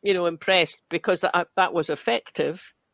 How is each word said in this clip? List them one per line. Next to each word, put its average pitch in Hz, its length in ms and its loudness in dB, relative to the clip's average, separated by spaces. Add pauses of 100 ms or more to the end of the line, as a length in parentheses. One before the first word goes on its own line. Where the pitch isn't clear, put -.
you 202 100 2
know, 175 140 0
impressed 170 500 0 (140)
because 170 300 0
that, 175 260 0 (100)
that 185 160 2
was 160 160 -2
effective. 160 720 -4 (320)